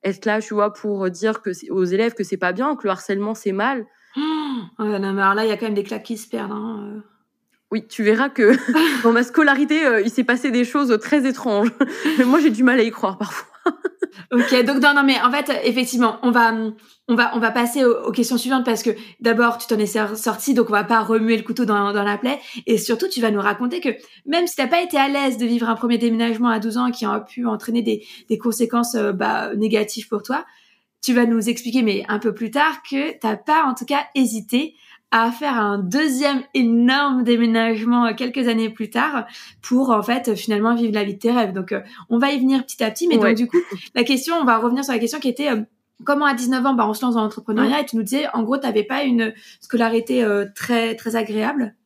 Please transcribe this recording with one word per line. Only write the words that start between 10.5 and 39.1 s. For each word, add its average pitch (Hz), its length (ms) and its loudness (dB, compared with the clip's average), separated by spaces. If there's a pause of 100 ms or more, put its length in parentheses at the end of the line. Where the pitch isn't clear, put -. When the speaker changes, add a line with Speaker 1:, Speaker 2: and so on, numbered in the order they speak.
Speaker 1:
des 247 120 2
choses 240 380 0
très 285 260 2
étranges. 226 420 0 (260)
<laughs> 311 220 -2
Mais 254 80 6
moi, 269 140 4
j'ai 294 100 4
du 220 140 0
mal 254 160 4
à 220 40 4
y 226 80 0
croire 190 280 -4
parfois. - 280 -10 (180)
<laughs> 320 80 0 (580)
Speaker 2:
Ok, 247 340 4
donc 269 160 0
non, 285 140 6
non, 285 80 4
mais 262 180 2
en 240 100 4
fait, 294 200 -2 (140)
effectivement, 240 580 0
on 247 80 4
va, 226 220 4 (540)
on 240 80 2
va, 240 200 0
on 233 40 0
va 226 120 0
passer 240 340 0
aux, 240 220 2
aux - 40 -2
questions 240 260 0
suivantes 247 280 0
parce 226 160 0
que 240 80 -2 (300)
d'abord, 233 380 2
tu - 100 -14
t'en 226 100 0
es 214 80 2
sor-, 214 320 -4
sortie, 226 360 -2
donc 226 160 2
on 214 40 6
va 208 120 4
pas 226 160 4
remuer 226 360 2
le 196 60 -4
couteau 233 220 -2
dans, 202 280 0
dans 202 100 0
la 202 140 -2
plaie. 247 220 -4 (260)
Et 226 120 2
surtout, 240 320 -2
tu 254 120 -4
vas 226 100 2
nous 202 100 0
raconter 247 380 -2
que 277 100 -2 (360)
même 339 220 0
si - 80 -6
t'as 262 120 0
pas 339 140 2
été 339 160 -2
à 269 120 4
l'aise 277 280 0
de 240 80 -2
vivre 233 240 0
un 226 60 0
premier 233 220 0
déménagement 233 520 0
à 220 100 0
douze 220 180 -4
ans 247 140 0
qui 233 140 -6
a 208 140 -2
pu 240 260 -10
entraîner 226 380 -2
des, 214 220 -2 (240)
des 220 80 0
conséquences, 233 580 0
euh, 208 160 0
bah, 220 440 -2
négatives 214 520 -2
pour 208 160 -4
toi, 302 220 -6 (580)
tu 254 100 0
vas 240 120 6
nous 226 240 2
expliquer, 233 340 0
mais 202 240 0
un 208 120 -2
peu 214 140 -2
plus 214 160 -6
tard, 294 400 -2
que 277 300 -4
t'as 220 180 -2
pas, 311 280 2
en 254 100 0
tout 233 100 -10
cas, 285 200 -2 (100)
hésité 247 600 0 (340)
à 226 220 2
faire 277 220 -4
un 208 240 0
deuxième 262 640 0 (120)
énorme 254 680 4
déménagement, 226 840 2
euh, 220 60 -2
quelques 247 360 -2
années 226 200 0
plus 220 200 -8
tard 269 360 -2 (360)